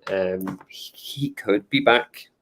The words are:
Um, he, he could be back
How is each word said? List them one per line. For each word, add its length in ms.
Um, 640
he, 260
he 360
could 400
be 100
back 480